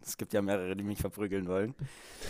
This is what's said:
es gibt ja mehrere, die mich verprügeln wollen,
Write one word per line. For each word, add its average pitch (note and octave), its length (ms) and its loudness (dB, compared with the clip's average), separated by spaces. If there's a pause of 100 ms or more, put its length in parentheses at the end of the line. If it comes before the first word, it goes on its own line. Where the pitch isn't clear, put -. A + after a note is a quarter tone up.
es - 140 -6
gibt - 160 -6
ja G#2 100 6
mehrere, F#2+ 340 2
die G2+ 60 -2
mich G2+ 180 -2
verprügeln G2 460 0
wollen, G2 300 2 (540)